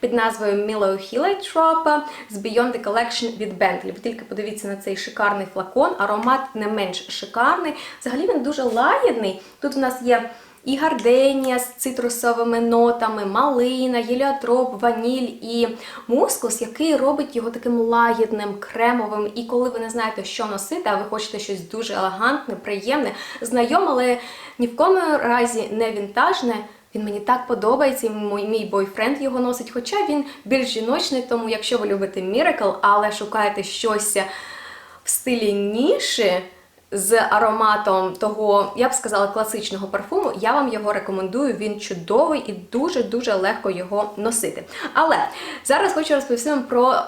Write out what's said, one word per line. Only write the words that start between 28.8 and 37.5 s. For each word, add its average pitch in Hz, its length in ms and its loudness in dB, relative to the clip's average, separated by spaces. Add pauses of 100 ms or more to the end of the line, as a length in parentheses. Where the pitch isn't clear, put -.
його 262 180 -2
носить, 247 300 -2
хоча 392 360 -2
він 294 180 0 (200)
більш 254 240 2
жіночний, 240 540 0
тому 233 260 -2
якщо 214 300 -2
ви 208 80 0
любите 196 340 -2
Miracle, 208 600 2
але 208 320 4
шукаєте 208 500 -2
щось 208 540 -2 (880)
в - 60 -4
стилі 220 420 0
ніші, 214 800 2 (580)
з 202 300 2 (100)
ароматом 214 840 4